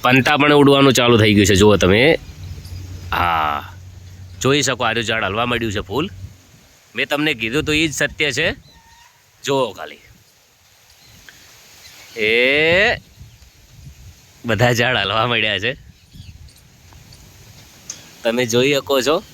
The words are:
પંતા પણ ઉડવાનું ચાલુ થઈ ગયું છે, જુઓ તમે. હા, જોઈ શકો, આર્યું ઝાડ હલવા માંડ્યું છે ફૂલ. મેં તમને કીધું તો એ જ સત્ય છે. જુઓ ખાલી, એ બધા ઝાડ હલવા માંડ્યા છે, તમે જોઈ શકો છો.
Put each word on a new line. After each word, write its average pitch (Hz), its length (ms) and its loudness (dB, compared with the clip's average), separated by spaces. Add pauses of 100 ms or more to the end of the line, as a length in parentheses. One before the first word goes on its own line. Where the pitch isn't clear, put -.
પંતા 131 360 2
પણ 147 160 4
ઉડવાનું 139 400 6
ચાલુ 120 240 4
થઈ 107 160 4
ગયું 101 120 4
છે, 98 100 4
જુઓ 101 220 6
તમે. 104 400 4 (920)
હા, 82 640 -4 (680)
જોઈ 139 200 0
શકો, 127 220 -4
આર્યું 113 220 -2
ઝાડ 113 180 -4
હલવા 104 220 -2
માંડ્યું 117 260 -4
છે 104 80 -6
ફૂલ. 120 300 -6 (880)
મેં 135 120 -6
તમને 151 260 -2
કીધું 117 300 -4
તો 147 80 -4
એ 156 160 0
જ 143 60 -6
સત્ય 147 380 -4
છે. 165 240 -4 (880)
જુઓ 127 280 -2
ખાલી, 78 300 -18 (2250)
એ 151 760 2 (1500)
બધા 117 280 0
ઝાડ 120 240 0
હલવા 104 300 -2
માંડ્યા 107 320 -2
છે, 117 180 -6 (2500)
તમે 120 220 -2
જોઈ 120 280 0
શકો 135 280 -2
છો. 156 220 0 (100)